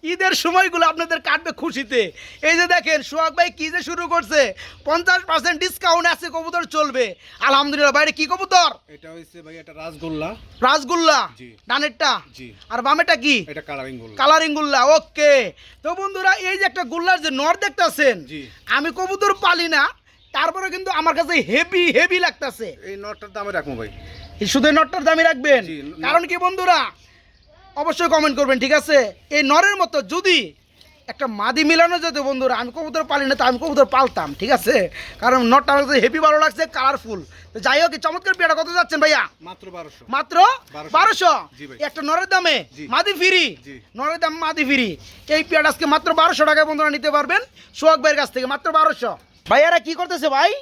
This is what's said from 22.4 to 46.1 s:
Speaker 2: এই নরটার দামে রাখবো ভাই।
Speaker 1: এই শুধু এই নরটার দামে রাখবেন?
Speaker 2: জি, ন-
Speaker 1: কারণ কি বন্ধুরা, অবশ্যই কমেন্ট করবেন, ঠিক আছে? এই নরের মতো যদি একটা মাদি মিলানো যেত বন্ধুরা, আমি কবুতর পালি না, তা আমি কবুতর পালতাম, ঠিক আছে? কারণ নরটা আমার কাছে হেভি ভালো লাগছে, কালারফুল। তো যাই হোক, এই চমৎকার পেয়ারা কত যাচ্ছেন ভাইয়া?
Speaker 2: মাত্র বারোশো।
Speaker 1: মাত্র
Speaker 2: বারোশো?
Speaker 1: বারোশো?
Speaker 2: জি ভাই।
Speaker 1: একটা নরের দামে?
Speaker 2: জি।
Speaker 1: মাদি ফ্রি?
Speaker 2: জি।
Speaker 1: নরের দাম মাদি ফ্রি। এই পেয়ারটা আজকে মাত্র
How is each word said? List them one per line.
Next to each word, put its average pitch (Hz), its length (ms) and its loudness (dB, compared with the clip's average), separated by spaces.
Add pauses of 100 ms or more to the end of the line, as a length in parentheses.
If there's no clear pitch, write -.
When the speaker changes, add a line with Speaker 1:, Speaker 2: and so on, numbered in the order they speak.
Speaker 2:
এই 196 140 -14
নরটার 208 360 -16
দামে 202 200 -10
রাখবো 147 240 -6
ভাই। 113 120 -10 (520)
Speaker 1:
এই 208 60 -4
শুধু 262 200 2
এই 302 60 4
নরটার 311 320 0
দামে 320 180 4
রাখবেন? 285 420 2
Speaker 2:
জি, 156 180 -12
ন- 147 200 -14
Speaker 1:
কারণ 302 240 2
কি 349 100 -4
বন্ধুরা, 359 420 2 (960)
অবশ্যই 320 320 -2
কমেন্ট 302 300 2
করবেন, 269 220 2
ঠিক 269 120 0
আছে? 285 400 2 (180)
এই 294 120 0
নরের 339 340 4
মতো 330 260 -2
যদি 302 500 0 (540)
একটা 269 200 -8
মাদি 233 380 -2
মিলানো 339 340 2
যেত 311 200 -4
বন্ধুরা, 262 380 -2
আমি 240 140 -6
কবুতর 311 340 -6
পালি 285 220 -2
না, 269 80 2
তা 269 100 0
আমি 247 140 2
কবুতর 277 260 4
পালতাম, 247 500 0
ঠিক 214 160 -4
আছে? 240 400 2 (280)
কারণ 247 240 2
নরটা 269 300 4
আমার 285 140 4
কাছে 269 140 2
হেভি 233 180 0
ভালো 302 200 4
লাগছে, 311 280 0
কালারফুল। 254 580 -4 (280)
তো 220 80 -12
যাই 269 220 2
হোক, 339 100 2
এই 320 60 -10
চমৎকার 359 360 -2
পেয়ারা 339 200 2
কত 320 200 -4
যাচ্ছেন 339 260 0
ভাইয়া? 285 280 2 (120)
Speaker 2:
মাত্র 185 300 -20
বারোশো। 165 380 -18
Speaker 1:
মাত্র 285 280 -2 (360)
Speaker 2:
বারোশো? 294 200 -14
Speaker 1:
বারোশো? 339 560 2 (100)
Speaker 2:
জি 143 80 -16
ভাই। 127 140 -18
Speaker 1:
একটা 294 220 -8
নরের 330 260 -2
দামে? 339 360 0 (120)
Speaker 2:
জি। 147 120 -14
Speaker 1:
মাদি 349 240 0
ফ্রি? 339 520 0
Speaker 2:
জি। 139 160 -18 (160)
Speaker 1:
নরের 302 220 -6
দাম 320 200 -4
মাদি 311 260 -4
ফ্রি। 247 320 -2 (320)
এই 311 140 0
পেয়ারটা 311 260 0
আজকে 311 180 -2
মাত্র 311 280 0